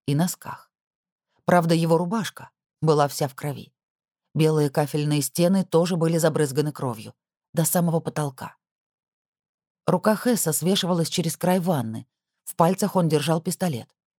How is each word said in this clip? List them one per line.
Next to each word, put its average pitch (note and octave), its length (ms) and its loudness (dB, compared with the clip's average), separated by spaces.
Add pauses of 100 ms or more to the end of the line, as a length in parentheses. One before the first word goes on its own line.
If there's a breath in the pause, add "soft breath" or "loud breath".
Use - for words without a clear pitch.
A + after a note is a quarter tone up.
и C#3+ 80 0
носках. - 560 -4 (720)
Правда, F3 300 2
его E3 240 2
рубашка F3+ 520 -6 (300)
была D3+ 280 4
вся C#3 200 -4
в C3+ 60 -12
крови. - 380 -12 (640)
Белые D#3 360 2
кафельные D3 520 0
стены F3 420 2
тоже F3 320 2
были E3 220 2
забрызганы D3+ 540 0
кровью, A2+ 420 -8 (380)
до E3 120 0
самого E3+ 360 2
потолка. - 560 -8 (1300)
Рука F3+ 280 2
Хэса G#3+ 380 0
свешивалась F3 560 0
через E3 280 -4
край F3+ 220 0
ванны. B2 480 -2 (380)
В - 100 -14
пальцах F#3+ 400 2
он F3 140 2
держал D#3 320 0
пистолет. E3+ 480 -6 (320)